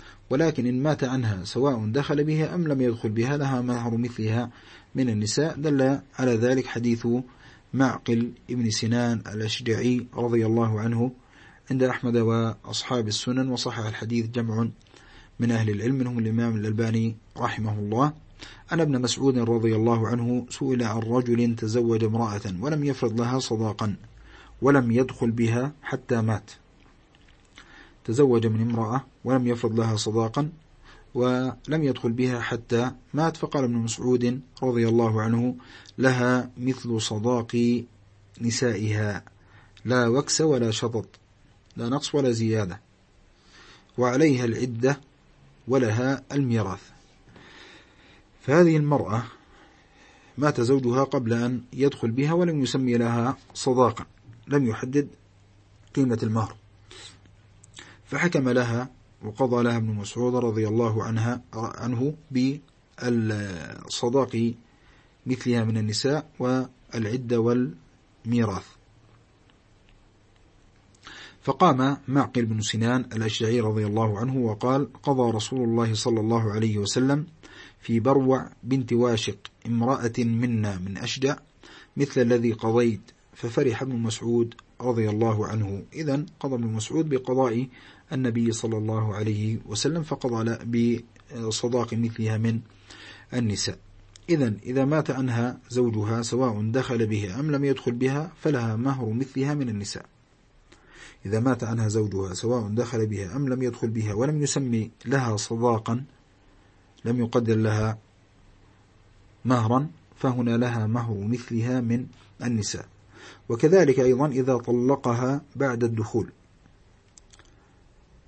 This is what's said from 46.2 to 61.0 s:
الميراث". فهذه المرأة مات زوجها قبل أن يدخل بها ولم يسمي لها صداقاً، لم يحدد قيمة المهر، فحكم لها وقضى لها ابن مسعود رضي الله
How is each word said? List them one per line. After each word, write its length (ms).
الميراث". 480
فهذه 360
المرأة 460
مات 220
زوجها 440
قبل 280
أن 300
يدخل 380
بها 220
ولم 300
يسمي 340
لها 400
صداقاً، 520
لم 180
يحدد 420
قيمة 280
المهر، 340
فحكم 440
لها 520
وقضى 400
لها 140
ابن 140
مسعود 440
رضي 340
الله 360